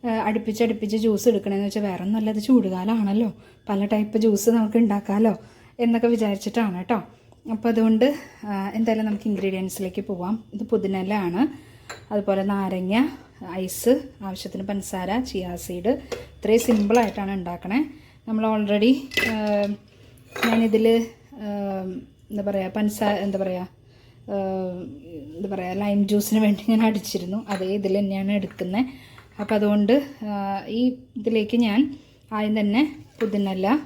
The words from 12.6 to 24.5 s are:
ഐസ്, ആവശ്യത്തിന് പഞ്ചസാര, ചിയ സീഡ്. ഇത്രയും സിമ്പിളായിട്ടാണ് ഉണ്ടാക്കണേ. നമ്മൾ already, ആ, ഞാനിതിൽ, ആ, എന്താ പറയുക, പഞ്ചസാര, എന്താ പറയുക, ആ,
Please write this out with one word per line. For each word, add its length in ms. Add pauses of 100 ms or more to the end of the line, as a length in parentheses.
ഐസ്, 520 (200)
ആവശ്യത്തിന് 400
പഞ്ചസാര, 580
ചിയ 360
സീഡ്. 460 (340)
ഇത്രയും 240
സിമ്പിളായിട്ടാണ് 720
ഉണ്ടാക്കണേ. 520 (440)
നമ്മൾ 180
already, 480 (360)
ആ, 20 (1160)
ഞാനിതിൽ, 580 (260)
ആ, 140 (840)
എന്താ 120
പറയുക, 340
പഞ്ചസാര, 400
എന്താ 220
പറയുക, 400 (520)
ആ, 60 (1000)